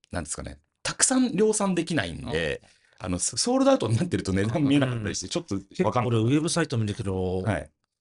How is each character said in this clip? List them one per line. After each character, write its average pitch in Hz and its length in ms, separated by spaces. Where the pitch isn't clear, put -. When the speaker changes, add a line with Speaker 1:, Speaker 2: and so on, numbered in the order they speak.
Speaker 1:
な 87 100
ん - 20
で 71 60
す - 80
か 71 60
ね、 69 160
た - 100
く - 100
さ 262 140
ん 254 180
量 214 160
産 196 240
で 165 80
き 170 120
な 107 100
い 82 80
ん - 180
で、 76 320
Speaker 2:
あ。 - 40
Speaker 1:
あ 95 100
の、 87 100
ソ-、 - 180
ソ 247 180
ー 262 40
ル 269 60
ド 269 60
ア - 40
ウ - 40
ト 113 80
に 113 100
な 180 60
っ 180 40
て 113 100
る 90 60
と 95 100
値 98 120
段 143 180
見 139 120
え 143 40
な 131 80
か 123 80
っ 113 60
た 101 80
り 82 60
し - 40
て、 92 60
Speaker 3:
う - 20
ん。 - 20
Speaker 1:
ち - 80
ょ 165 40
っ - 40
と 185 60
わ 107 80
か 123 100
ん - 20
な - 40
い。 117 40
Speaker 3:
結 110 120
構 113 40
俺 139 80
ウ 151 40
ェ - 20
ブ 165 80
サ 170 120
イ 156 60
ト 123 100
見 110 100
る 104 60
け 104 100
ど、 92 380
Speaker 1:
は 95 160
い。 67 120